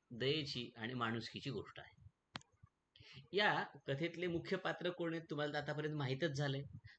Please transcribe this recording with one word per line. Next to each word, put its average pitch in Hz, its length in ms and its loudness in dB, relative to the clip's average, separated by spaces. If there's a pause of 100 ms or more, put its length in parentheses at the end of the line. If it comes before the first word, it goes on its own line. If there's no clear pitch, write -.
(100)
दयेची 127 680 0
आणि 117 180 -4
माणुसकीची 117 560 0
गोष्ट - 300 -6
आहे. - 300 -18 (1200)
या 190 280 4 (240)
कथेतले 165 400 0
मुख्य 170 300 0
पात्र 170 340 0
कोण 170 240 0
आहेत, 165 160 -4
तुम्हाला 147 220 0
तर 147 60 0
आतापर्यंत 151 360 0
माहीतच 139 360 2
झालंय. 139 320 2 (360)